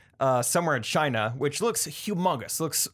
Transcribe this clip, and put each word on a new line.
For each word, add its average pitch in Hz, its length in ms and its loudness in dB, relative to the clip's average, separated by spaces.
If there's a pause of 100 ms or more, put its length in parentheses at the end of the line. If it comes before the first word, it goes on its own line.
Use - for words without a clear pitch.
(200)
uh, 131 220 4
somewhere 165 340 2
in 113 60 -2
China, 117 540 0
which 143 260 -2
looks 226 240 0
humongous. 170 760 -2
Looks - 340 -2